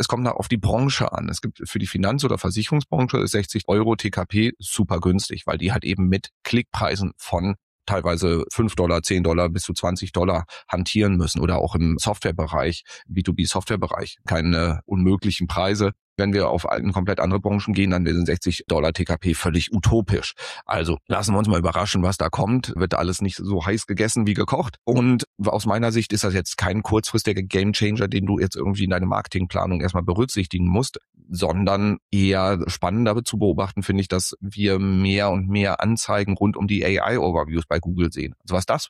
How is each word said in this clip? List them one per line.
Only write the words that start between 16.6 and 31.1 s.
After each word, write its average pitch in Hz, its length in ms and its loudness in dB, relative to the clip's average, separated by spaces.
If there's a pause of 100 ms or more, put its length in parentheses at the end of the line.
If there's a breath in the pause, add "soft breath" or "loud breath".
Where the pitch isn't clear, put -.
ein, 64 240 0
komplett 95 280 0
andere 92 180 2
Branchen 101 360 0
gehen, 98 180 2
dann 90 120 2
sind 82 220 2
sechzig 85 400 -2
Dollar 80 260 0
T 87 120 -2
K 82 120 0
P 82 180 0
völlig 82 380 0
utopisch. - 640 2 (320 loud breath)
Also 82 400 -2
lassen 101 260 0
wir 98 60 4
uns 104 100 2
mal 87 120 4
überraschen, 90 420 0
was 92 160 0
da 82 100 0
kommt. 120 480 -2
Wird 90 180 0
alles 90 280 -2
nicht 95 140 -2
so 92 280 -2
heiß 104 220 -2
gegessen 107 400 0
wie 104 80 2
gekocht. 127 500 -2
Und 123 400 4 (180)
aus 104 220 0
meiner 110 280 2
Sicht 113 200 0
ist 107 120 0
das 95 100 0
jetzt - 240 -2
kein 98 240 0
kurzfristiger 107 600 0
Gamechanger, 101 640 0
den 98 180 0
du 98 120 2
jetzt 95 180 0
irgendwie 98 280 -2
in 92 60 0
deine 90 160 0
Marketingplanung 92 760 -2
erstmal 90 220 0
berücksichtigen 90 640 0
musst, 104 320 0 (320)